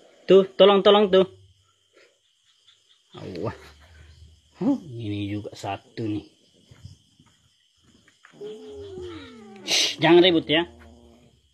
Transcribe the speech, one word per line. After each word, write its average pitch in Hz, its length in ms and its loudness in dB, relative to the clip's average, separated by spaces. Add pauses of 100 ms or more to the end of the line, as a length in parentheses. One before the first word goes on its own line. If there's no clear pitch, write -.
(260)
Tuh, 190 320 6
tolong, 196 240 6
tolong 208 320 4
tuh. 185 160 2 (2250)
Wah. 107 80 -8 (1080)
Huh, 247 200 0
ini 107 480 -10
juga 101 240 -10
satu 104 520 -10
nih. 104 200 -8 (3500)
Shh, - 360 -4
jangan 170 200 6
ribut, 170 280 2
ya. 165 200 -2 (840)